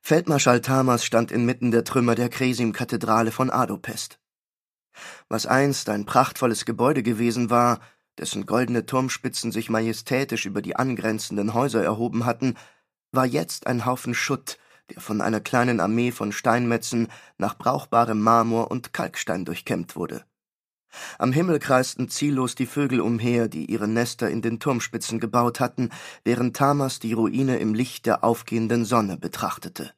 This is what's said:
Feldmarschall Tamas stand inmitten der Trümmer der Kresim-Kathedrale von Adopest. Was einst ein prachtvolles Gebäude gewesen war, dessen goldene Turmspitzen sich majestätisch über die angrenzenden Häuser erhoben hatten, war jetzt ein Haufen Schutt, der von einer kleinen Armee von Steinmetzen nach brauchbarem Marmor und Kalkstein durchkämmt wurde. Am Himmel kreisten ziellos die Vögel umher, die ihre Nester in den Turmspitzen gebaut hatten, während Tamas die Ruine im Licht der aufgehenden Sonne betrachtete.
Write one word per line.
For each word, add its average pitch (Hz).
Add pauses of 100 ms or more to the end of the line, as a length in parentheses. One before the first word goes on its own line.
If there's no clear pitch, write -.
Feldmarschall 143
Tamas 127
stand 117
inmitten 120
der 117
Trümmer 120
der 117
Kresim-Kathedrale 113
von 131
Adopest. - (1080)
Was 113
einst 135
ein 104
prachtvolles 127
Gebäude 120
gewesen 117
war, 120 (380)
dessen -
goldene 120
Turmspitzen 131
sich 113
majestätisch 113
über 101
die -
angrenzenden 110
Häuser 120
erhoben 113
hatten, 123 (560)
war 127
jetzt 147
ein 120
Haufen 123
Schutt, - (320)
der -
von 107
einer 107
kleinen 120
Armee 113
von 113
Steinmetzen 117 (300)
nach 101
brauchbarem 117
Marmor 113
und 120
Kalkstein -
durchkämmt 87
wurde. 80 (920)
Am 127
Himmel 160
kreisten 127
ziellos 131
die 131
Vögel 135
umher, 117
die 80
ihre 107
Nester 117
in 110
den 113
Turmspitzen 117
gebaut 117
hatten, 123 (320)
während 120
Tamas 139
die 113
Ruine 117
im 107
Licht -
der -
aufgehenden 117
Sonne 104
betrachtete. -